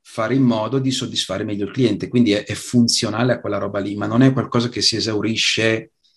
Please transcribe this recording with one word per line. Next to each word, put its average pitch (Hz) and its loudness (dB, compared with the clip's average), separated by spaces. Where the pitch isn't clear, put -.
fare 113 -2
in 135 4
modo 117 2
di 135 -2
soddisfare 101 -4
meglio 101 -4
il 98 -8
cliente, 104 0
quindi 120 4
è, 104 0
è 107 -8
funzionale 117 2
a - -2
quella 101 -4
roba 101 -4
lì, 101 -4
ma 104 -4
non 113 4
è 131 6
qualcosa 117 -2
che 104 -6
si - 0
esaurisce, 110 0